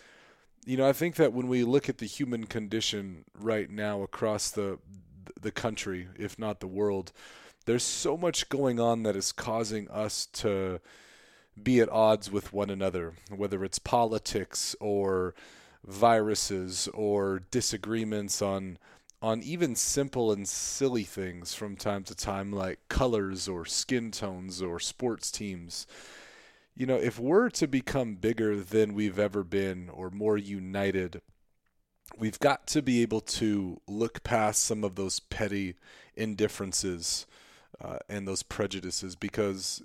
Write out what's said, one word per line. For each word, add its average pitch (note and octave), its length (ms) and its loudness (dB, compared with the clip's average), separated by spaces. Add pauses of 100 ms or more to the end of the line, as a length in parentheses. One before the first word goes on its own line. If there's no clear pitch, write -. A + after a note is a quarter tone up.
(680)
you B2+ 100 -2
know, C3+ 100 4
I C#3 60 8
think D#3+ 220 -2
that D3 180 6
when B2+ 160 -2
we B2 160 4
look C3 240 4
at C3 80 -2
the A2 100 -8
human A#2+ 380 -4
condition G#2 800 -4 (100)
right G#2+ 360 -2
now G#2 320 -2
across G#2+ 480 -2
the, G2 280 -2 (640)
the G#2+ 100 -4
country, G2 580 -4 (100)
if G#2 200 -6
not G#2+ 220 -4
the F#2+ 60 -8
world, F#2+ 460 -2 (520)
there's A#2 180 2
so - 360 0
much F3 320 0
going C3 280 2
on A#2 260 4
that G#2 120 2
is F#2+ 160 -2
causing A2 560 -2
us G#2+ 460 -4
to F#2+ 460 0 (840)
be B2 180 8
at A2 80 8
odds A2 420 6
with G2 220 -2
one G2+ 160 0
another, F2+ 460 -2 (200)
whether G2 300 -2
it's - 140 -4
politics - 1000 0
or G2 540 0 (520)
viruses G2+ 1080 2
or G2+ 580 2
disagreements G#2+ 920 -2
on, F#2+ 340 0 (460)
on A2+ 200 2
even D3 340 0
simple C3 560 2
and G2 160 -2
silly B2 560 0
things F2+ 500 -8
from G2+ 220 -8
time G2+ 280 -2
to F2+ 100 -14
time, G2 360 -4
like F#2+ 380 -4
colors G2+ 600 2
or F2 160 -6
skin A#2 460 -2
tones F#2 500 -8
or F2 200 -4
sports - 500 -4
teams. F2+ 560 -8 (920)
You B2+ 100 -2
know, B2+ 100 4
if A2+ 240 0
we're F#3+ 300 6
to - 180 0
become B2+ 480 0
bigger G#2+ 400 2
than G#2 380 2
we've G2+ 240 0
ever G2+ 260 2
been F#2 440 -2
or F#2 220 -8
more G#2 260 2
united, F#2+ 840 -2 (960)
we've A2 220 -2
got C#3+ 260 4
to D3+ 160 2
be B2 180 4
able A2 200 2
to G2+ 640 0
look A2 380 -4
past G#2+ 400 2
some G#2+ 180 -2
of F#2+ 140 -2
those F#2+ 240 -2
petty G2 560 -4 (400)
indifferences, G2 1120 -2 (560)
uh, - 160 -8 (100)
and G2+ 200 -6
those F#2 140 -2
prejudices, F#2 720 -4
because, G2 680 -2